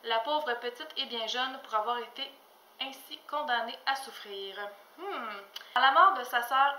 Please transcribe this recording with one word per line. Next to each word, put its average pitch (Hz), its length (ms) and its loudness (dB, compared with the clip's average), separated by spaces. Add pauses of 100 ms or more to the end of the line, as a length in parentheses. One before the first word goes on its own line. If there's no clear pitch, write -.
« - 0 -
La 226 140 2
pauvre 277 360 0
petite 240 440 -8
est 254 80 -4
bien 226 220 -6
jeune 254 340 -4
pour - 120 -10
avoir 220 220 2
été 233 340 -8 (520)
ainsi - 360 -12 (120)
condamnée 247 560 -2
à 269 100 0
souffrir. » 196 600 -10 (420)
Hmm. 254 420 -6 (340)
À 240 60 6
la 269 120 8
mort 359 200 10
de 247 120 -4
sa 240 180 0
sœur 277 360 4